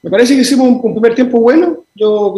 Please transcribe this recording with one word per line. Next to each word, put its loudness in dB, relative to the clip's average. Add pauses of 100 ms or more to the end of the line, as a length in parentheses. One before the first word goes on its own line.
Me -10
parece 2
que 2
hicimos 2
un, 0
un -2
primer 0
tiempo 0
bueno, 0 (100)
yo, -2